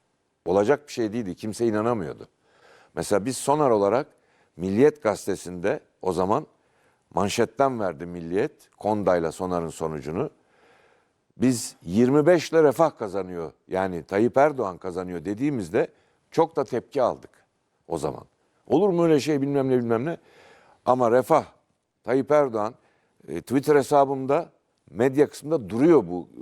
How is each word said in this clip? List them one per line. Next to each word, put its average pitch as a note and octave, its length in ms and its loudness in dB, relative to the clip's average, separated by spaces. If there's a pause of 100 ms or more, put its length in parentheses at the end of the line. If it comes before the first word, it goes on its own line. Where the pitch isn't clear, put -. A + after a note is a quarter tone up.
(460)
Olacak G#2 420 2
bir - 60 -16
şey A2 200 -4
değildi. G#2 220 -6
Kimse A2 320 -4
inanamıyordu. G#2+ 600 -4 (680)
Mesela F#2+ 300 -2
biz B2+ 120 -6
Sonar C#3+ 320 2
olarak A2 380 2 (500)
Milliyet G#2 460 2
Gazetesi'nde F#2+ 760 -4 (220)
o F#2 120 -2
zaman G2 340 0 (640)
manşetten A#2 640 -2
verdi F2 260 -6
Milliyet, F2 720 -6
Konda'yla F#2 540 0
Sonar'ın F2 380 -4
sonucunu. D#2 600 -6 (1080)
Biz B2 440 -2
yirmi B2 440 2
beşle E3 380 4
Refah D3 340 2
kazanıyor, F2+ 540 -8 (160)
yani F2+ 360 -4
Tayyip G#2+ 340 0
Erdoğan C3 400 2
kazanıyor F2+ 480 -8
dediğimizde A2 640 -2 (440)
çok D#3+ 240 0
da C#3+ 80 -2
tepki C3 380 -4
aldık F2 280 -2 (580)
o E2 100 -4
zaman. C#2 260 -6 (440)
Olur G3 220 4
mu E3+ 140 2
öyle D#3+ 160 4
şey C#3 220 -2
bilmem C#3 280 0
ne B2+ 80 4
bilmem A#2 280 0
ne. E3 120 -8 (680)
Ama B2 260 2
Refah, B2+ 340 4 (580)
Tayyip C3 280 0
Erdoğan, B2 440 0 (520)
e, D#2+ 140 -8
Twitter C#3 340 2
hesabımda, C#3 760 0 (420)
medya C3 380 2
kısmında C#3+ 400 -6
duruyor B2+ 380 4
bu F2 220 -8 (120)